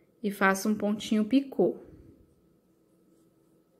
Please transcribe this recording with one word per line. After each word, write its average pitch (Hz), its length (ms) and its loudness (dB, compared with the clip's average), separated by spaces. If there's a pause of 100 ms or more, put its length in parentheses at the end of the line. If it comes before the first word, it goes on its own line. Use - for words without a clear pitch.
(220)
e 208 80 -2
faço 196 380 2
um 214 60 0
pontinho 214 500 0
picô. 262 520 0 (2000)